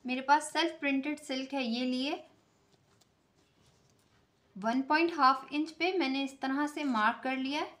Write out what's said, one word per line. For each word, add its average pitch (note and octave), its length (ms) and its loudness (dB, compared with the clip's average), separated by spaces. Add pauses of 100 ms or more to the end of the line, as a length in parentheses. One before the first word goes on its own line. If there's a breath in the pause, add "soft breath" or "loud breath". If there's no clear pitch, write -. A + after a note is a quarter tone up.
मेरे B3+ 160 -4
पास D4 320 2
सेल्फ D#4+ 260 0
प्रिंटेड C#4+ 400 0
silk C4 340 -6
है, C4+ 100 -2
ये A#3+ 220 -2
लिए B3+ 380 -2 (2250)
one A3+ 280 0
point D#4+ 300 2
half C4 400 4
inch D4+ 180 -2
पे F4 260 0
मैंने C4+ 260 0
इस C4+ 180 -8
तरह C#4 260 0
से D4 180 -6
mark A#3 380 2
कर C4 140 -2
लिया C4+ 240 -2
है - 200 -8